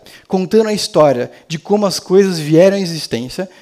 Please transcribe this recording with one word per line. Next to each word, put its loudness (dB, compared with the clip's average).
Contando 0
a -2
história 0
de -8
como -2
as -4
coisas 0
vieram 2
à -4
existência, -8